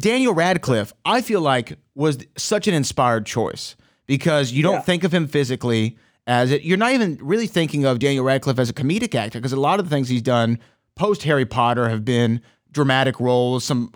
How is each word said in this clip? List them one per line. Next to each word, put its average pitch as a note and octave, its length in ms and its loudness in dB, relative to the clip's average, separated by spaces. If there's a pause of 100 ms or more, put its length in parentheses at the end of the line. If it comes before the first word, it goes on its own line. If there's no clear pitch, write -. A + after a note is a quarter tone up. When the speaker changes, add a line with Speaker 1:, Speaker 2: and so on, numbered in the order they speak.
Speaker 1:
Daniel A#3 340 2
Radcliffe, D#3 580 0 (140)
I A3+ 160 2
feel G#3 180 -2
like, C3 380 0 (160)
was C#3+ 240 0 (180)
such - 320 -2
an F#3 60 2
inspired B2 520 0
choice, - 500 -6 (300)
because C#3 460 0
you C#3 100 0
don't F#3 120 2
Speaker 2:
Yeah. - 80 -2
Speaker 1:
think F3 220 0
of E3 80 0
him E3+ 140 0
physically A#2+ 720 0 (300)
as B2 260 2
it. C#3+ 100 0
You're F3+ 160 0
not A#3 140 0
even G#3 280 0
really G#3 260 -2
thinking D3+ 400 0
of B2+ 120 2
Daniel C3+ 260 0
Radcliffe C3 340 0
as B2+ 120 2
a - 40 -8
comedic F3 400 -2
actor, A2+ 260 -4
'cause B2+ 140 -4
a C3+ 60 -2
lot E3+ 200 2
of F3+ 80 -2
the - 60 -4
things C3+ 160 0
he's B2 120 0
done A#2 360 2 (380)
post G3+ 280 0
Harry C#3+ 220 2
Potter A#2+ 420 2
have A2+ 160 -2
been A#2+ 360 2 (300)
dramatic C3+ 480 2
roles, B2 460 0
some B2 320 -2